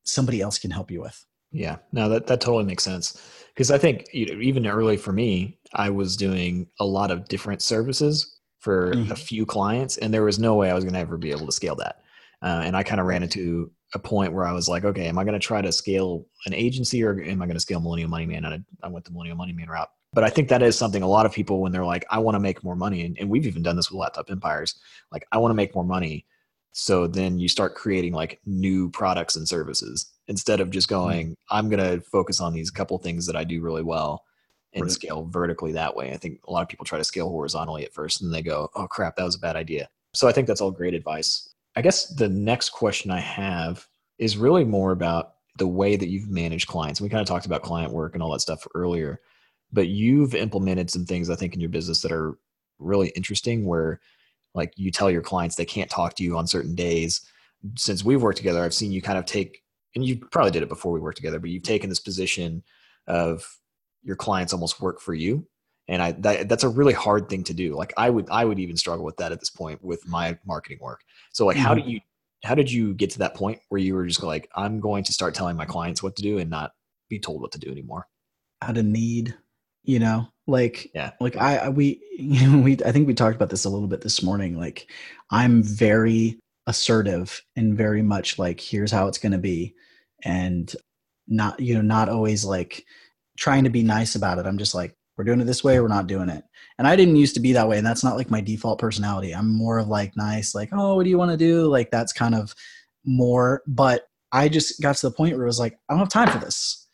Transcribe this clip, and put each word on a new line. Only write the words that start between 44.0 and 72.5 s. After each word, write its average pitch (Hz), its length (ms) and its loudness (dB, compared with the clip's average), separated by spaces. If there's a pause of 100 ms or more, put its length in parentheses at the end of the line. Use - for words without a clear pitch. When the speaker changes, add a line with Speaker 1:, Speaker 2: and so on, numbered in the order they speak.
Speaker 2:
is 107 200 0
really 147 280 6
more 98 260 2
about 85 440 -2 (240)
the 95 80 2
way 98 280 2
that 92 140 -2
you've 98 200 -6
managed 85 380 -2
clients. 78 340 -6
We 101 80 -4
kinda 107 160 0
talked 90 200 -4
about 82 160 -2
client 82 320 -4
work 78 220 -6
and 82 80 -4
all 80 80 -4
that 71 100 -4
stuff - 320 -6
earlier, 87 480 -4 (500)
but 95 160 2
you've 120 460 4
implemented 95 560 0
some 90 160 -4
things, 87 240 -4
I 85 60 -2
think, 90 180 -6
in 90 60 -6
your 85 100 -4
business 85 320 -4
that - 100 -6
are 80 240 -4 (440)
really 92 360 2
interesting, 104 500 -4
where, 82 340 0 (560)
like, 82 200 -4
you 95 140 -4
tell 95 220 2
your 85 100 2
clients 85 340 -4
they 85 100 -4
can't 90 260 -6
talk 85 240 -2
to - 80 -4
you 85 120 0
on 82 120 -2
certain 85 260 -4
days. 85 480 -2 (560)
Since 98 260 -4
we've 127 200 4
worked 101 140 2
together, 87 260 0
I've 85 100 -2
seen 104 180 -2
you 92 120 -2
kind 95 160 -2
of 90 60 -6
take, - 360 -6 (320)
and 123 100 -4
you 127 140 -2 (140)
probably 120 200 4
did 80 120 0
it - 60 -6
before 87 240 -6
we 80 60 -2
worked 78 180 -8
together, 82 220 -6
but 87 120 -8
you've 90 120 -6
taken 104 260 -2
this 90 100 -4
position 90 640 -4 (420)
of 85 540 -2 (440)
your 98 120 -8
clients 92 380 -2
almost 85 280 -6
work 92 180 -4
for 87 140 -8
you. 95 320 -2 (440)
And 87 120 -2
I, 87 120 0
that, 101 360 0
that's 117 160 2
a 127 40 4
really 131 240 6
hard 104 360 2
thing 92 160 -4
to 87 80 -8
do. 82 200 -4
Like, 78 220 -6
I 120 140 2
would, 110 200 0
I 113 140 2
would 107 160 0
even 85 160 -6
struggle 85 300 -4
with 78 120 -8
that 85 140 -4
at 85 80 -8
this - 100 -8
point 78 340 -10
with 85 220 -8
my 85 400 -4
marketing 76 360 -10
work. 64 200 -14 (320)
So, - 120 2
like, 185 120 6
how 135 180 4
Speaker 1:
Mm-hmm. - 120 0
Speaker 2:
do - 60 -4
you, 107 80 -8 (420)
how 120 120 0